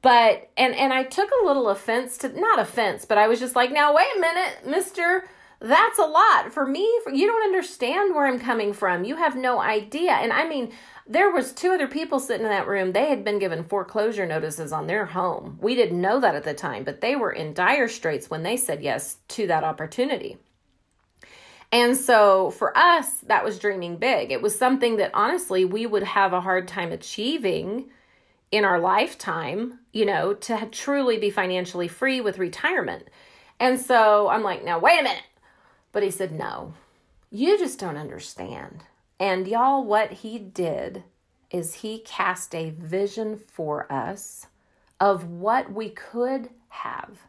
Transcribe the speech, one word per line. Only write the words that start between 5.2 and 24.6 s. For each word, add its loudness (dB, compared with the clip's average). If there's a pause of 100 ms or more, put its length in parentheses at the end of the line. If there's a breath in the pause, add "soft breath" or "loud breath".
that's 4
a 4
lot 4
for 0
me. 0 (140)
For, -8
you 4
don't 2
understand 0
where 2
I'm 0
coming -2
from. -2
You -6
have 0
no 0
idea." 0
And 0
I 0
mean, -6 (340 loud breath)
there 4
was -2
two 0
other 2
people -4
sitting -2
in 0
that 0
room. -2
They 2
had -2
been -2
given -2
foreclosure -2
notices -6
on -4
their -2
home. -4
We 0
didn't 0
know 2
that 2
at -6
the -4
time, -8
but -8
they 0
were -2
in -8
dire 2
straits -6
when -6
they -4
said -4
yes -4 (100)
to -4
that 2
opportunity. -4 (1300 loud breath)
And 4
so 6
for -2
us, 6 (120)
that 2
was -4
dreaming -4
big. 0
It -4
was 0
something 2